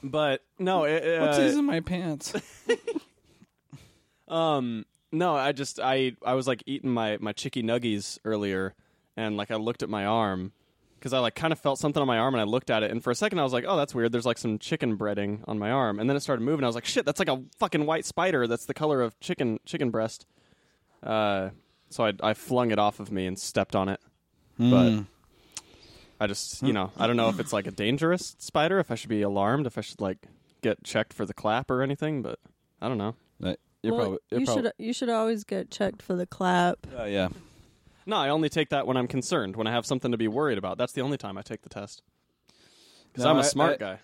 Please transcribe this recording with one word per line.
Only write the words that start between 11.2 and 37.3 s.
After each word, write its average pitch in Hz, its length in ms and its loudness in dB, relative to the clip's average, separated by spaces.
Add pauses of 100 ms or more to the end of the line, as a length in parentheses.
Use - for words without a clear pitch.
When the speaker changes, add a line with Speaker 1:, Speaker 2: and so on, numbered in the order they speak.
Speaker 1:
kinda 160 200 0
felt 139 240 0
something 151 220 2
on 135 60 2
my 120 100 4
arm, 127 160 4
and 117 80 2
I 104 40 2
looked 117 240 0
at 110 140 4
it, 107 80 0
and 113 120 -4
for 127 80 0
a 120 40 2
second 202 240 0
I 151 40 4
was 127 100 0
like, 123 140 0
"Oh, 190 100 2
that's 143 160 0
weird. 117 180 2
There's, 117 140 0
like, 117 120 2
some 107 200 -2
chicken 123 380 -2
breading 101 520 -2
on 107 120 -4
my 104 120 -2
arm." 117 280 2
And 117 100 0
then 139 80 2
it 139 40 -2
started 123 220 -2
moving. 143 200 0
I 127 40 2
was 117 80 0
like, 120 100 -8
"Shit, - 200 0
that's, 143 140 0
like, 190 100 2
a 131 140 -2 (160)
fucking 165 260 0
white 160 200 -2
spider 165 420 2
that's 117 180 -2
the 135 80 -8
color 151 280 0
of 117 180 -2
chicken, 123 460 -2
chicken 143 260 -2
breast." 110 340 -4 (800)
Uh, 104 460 0 (400)
so - 160 0
I, 104 80 2 (100)
I 107 100 2
flung 123 380 0
it 104 80 2
off 104 200 2
of 101 120 -10
me 92 160 -2
and 92 100 -6
stepped - 380 -2
on 95 140 2
it. 98 100 -4 (580)
But 117 80 4 (240)
Speaker 2:
Mm. 107 180 0 (1120)
Speaker 1:
I 107 80 0
just, - 360 -6
you 131 100 4
know, 98 240 0
I 113 80 2
don't 120 120 4
know 113 120 4
if 104 100 -4
it's, 104 140 -6
like, 104 140 0
a 127 40 -6
dangerous 143 680 0
spider, 170 400 0
if 165 100 0
I 117 60 -2
should - 140 -10
be 107 120 0
alarmed, 101 460 2
if - 100 -8
I 113 40 -6
should, - 180 -12
like, 95 260 -4 (360)
get 113 220 0
checked - 280 -2
for 110 140 -6
the 92 80 -10
clap 113 360 -2
or 127 120 0
anything, 143 400 -2
but - 180 -8 (420)
I 104 60 -4
don't 127 100 -2
know. 107 180 -2 (280)
Speaker 2:
Uh, 90 120 -2 (260)
you're 113 120 0
Speaker 3:
Well, 233 80 0
Speaker 2:
probably, 98 180 -2 (120)
you're 233 80 0
Speaker 3:
you 262 60 0
Speaker 2:
prob- 254 180 2
Speaker 3:
should, 226 140 0
you 226 160 -4
should 247 160 -4
always 220 340 0
get 185 260 -6
checked - 320 -4
for - 140 -4
the 180 100 -2
clap. 180 520 2 (180)
Speaker 2:
Oh, 120 80 -6
yeah. 101 240 2 (760)